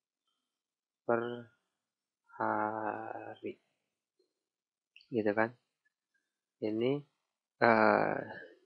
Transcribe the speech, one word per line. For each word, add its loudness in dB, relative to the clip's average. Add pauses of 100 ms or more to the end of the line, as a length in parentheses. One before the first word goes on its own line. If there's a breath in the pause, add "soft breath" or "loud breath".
(1080)
per -2 (880)
hari. -6 (1500)
Gitu 0
kan? -2 (1040)
Ini, -2 (640)
eh, 6 (460 loud breath)